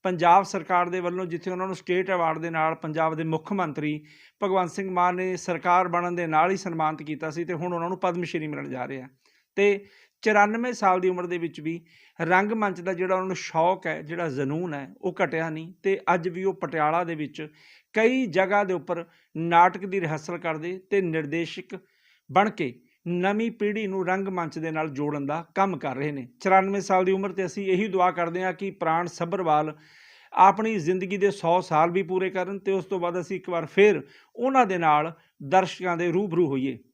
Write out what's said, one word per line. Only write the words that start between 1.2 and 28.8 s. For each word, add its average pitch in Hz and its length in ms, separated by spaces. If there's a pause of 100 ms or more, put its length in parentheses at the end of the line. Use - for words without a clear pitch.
ਜਿੱਥੇ 170 240
ਉਹਨਾਂ 185 160
ਨੂੰ 190 100
ਸਟੇਟ 185 340
ਅਵਾਰਡ 165 280
ਦੇ 165 120
ਨਾਲ 160 240
ਪੰਜਾਬ 160 400
ਦੇ 160 100
ਮੁੱਖ 160 280
ਮੰਤਰੀ 151 520 (380)
ਭਗਵੰਤ 185 280
ਸਿੰਘ 190 200
ਮਾਨ 180 240
ਨੇ 185 220
ਸਰਕਾਰ 180 520
ਬਣਨ 175 260
ਦੇ 175 120
ਨਾਲ 160 240
ਹੀ 196 60
ਸਨਮਾਨਿਤ 156 460
ਕੀਤਾ 156 280
ਸੀ 165 140
ਤੇ 175 100
ਹੁਣ 175 200
ਉਹਨਾਂ 170 140
ਨੂੰ 185 100
ਪਦਮ 180 260
ਸ਼੍ਰੀ 156 220
ਮਿਲਣ 143 220
ਜਾ 127 200
ਰਿਹਾ। 131 200 (480)
ਤੇ 202 300 (360)
ਚੁਰਾਨਵੇਂ 214 500
ਸਾਲ 190 280
ਦੀ 185 80
ਉਮਰ 180 180
ਦੇ 175 120
ਵਿੱਚ 165 220
ਵੀ 165 240 (360)
ਰੰਗਮੰਚ 190 600
ਦਾ 180 120
ਜਿਹੜਾ 185 220
ਉਹਨਾਂ 185 120
ਨੂੰ 185 100
ਸ਼ੌਕ 175 500
ਹੈ, 160 160
ਜਿਹੜਾ 165 260
ਜਨੂੰਨ 147 460
ਹੈ, 139 260
ਉਹ 180 140 (100)
ਘਟਿਆ 160 260
ਨਹੀਂ 165 320
ਤੇ 190 180 (140)
ਅੱਜ 175 140
ਵੀ 180 160
ਉਹ 190 100
ਪਟਿਆਲਾ 160 500
ਦੇ 165 100
ਵਿੱਚ 151 340 (440)
ਕਈ 247 340
ਜਗ੍ਹਾ 190 380
ਦੇ 185 100
ਉੱਪਰ 170 300 (320)
ਨਾਟਕ 175 500
ਦੀ 196 140
ਰਿਹਰਸਲ 160 380
ਕਰਦੇ 170 400 (120)
ਤੇ 202 100
ਨਿਰਦੇਸ਼ਕ 165 760 (540)
ਬਣ 202 180
ਕੇ 143 300 (280)
ਨਵੀਂ 202 420
ਪੀੜ੍ਹੀ 208 360
ਨੂੰ 185 200
ਰੰਗਮੰਚ 185 520
ਦੇ 160 120
ਨਾਲ 156 180
ਜੋੜਨ 147 380
ਦਾ 156 280
ਕੰਮ 190 240
ਕਰ 135 180
ਰਹੇ 147 160
ਨੇ। 127 160 (120)
ਚੁਰਾਨਵੇਂ 190 400
ਸਾਲ 185 240
ਦੀ 190 80
ਉਮਰ 190 200
'ਤੇ 185 140
ਅਸੀਂ 196 200
ਇਹੀ 190 220
ਦੁਆ 180 220
ਕਰਦੇ 175 340
ਹਾਂ 185 80
ਕਿ 196 180
ਪ੍ਰਾਣ 165 360